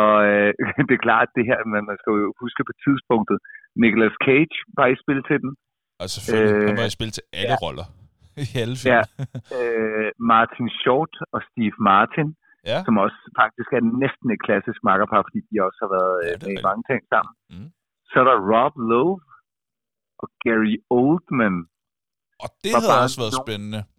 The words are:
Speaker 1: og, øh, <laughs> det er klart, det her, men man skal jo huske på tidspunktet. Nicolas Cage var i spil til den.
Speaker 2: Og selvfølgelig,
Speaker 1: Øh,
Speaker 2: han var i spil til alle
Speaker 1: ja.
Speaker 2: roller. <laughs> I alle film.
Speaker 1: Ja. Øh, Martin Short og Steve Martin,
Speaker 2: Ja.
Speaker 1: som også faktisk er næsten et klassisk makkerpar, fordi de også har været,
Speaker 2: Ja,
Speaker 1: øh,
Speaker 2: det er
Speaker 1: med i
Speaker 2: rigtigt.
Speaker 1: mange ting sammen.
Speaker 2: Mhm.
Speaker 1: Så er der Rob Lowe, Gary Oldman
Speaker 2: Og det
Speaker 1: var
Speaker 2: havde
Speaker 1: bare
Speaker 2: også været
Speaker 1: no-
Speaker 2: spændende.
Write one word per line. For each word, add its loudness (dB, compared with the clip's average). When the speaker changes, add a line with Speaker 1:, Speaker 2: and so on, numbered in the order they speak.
Speaker 1:
og, 6
øh, 4
<laughs> -2
det 2
er -10
klart, 4
det 2
her, 0
men -2
man -8
skal -4
jo -2
huske -6
på -10
tidspunktet. 0
Nicolas 2
Cage 2
var 4
i -6
spil -2
til 2
den. -6
Speaker 2:
Og -8
selvfølgelig, 2
Speaker 1:
Øh, 2
Speaker 2:
han 0
var 0
i -10
spil -6
til -12
alle 0
Speaker 1:
ja. -4
Speaker 2:
roller. -8
<laughs> -12
I -6
alle -6
film. 2
Speaker 1:
Ja. 6
Øh, -2
Martin 2
Short 0
og -6
Steve -4
Martin, 2
Speaker 2:
Ja. -2
Speaker 1:
som 2
også -4
faktisk -4
er 0
næsten -4
et -6
klassisk -2
makkerpar, 2
fordi -6
de -4
også -6
har -4
været, 0
Speaker 2:
Ja, -4
Speaker 1:
øh, -4
Speaker 2:
det -
er -12
Speaker 1:
med -
i -6
Speaker 2:
rigtigt. -4
Speaker 1:
mange -4
ting -2
sammen. 0
Speaker 2:
Mhm. -18
Speaker 1:
Så -2
er 4
der 4
Rob 2
Lowe, 2
Gary 2
Oldman 0
Speaker 2:
Og -10
det -4
Speaker 1:
var 2
Speaker 2:
havde 2
Speaker 1:
bare 4
Speaker 2:
også -4
været -2
Speaker 1:
no- -4
Speaker 2:
spændende. -8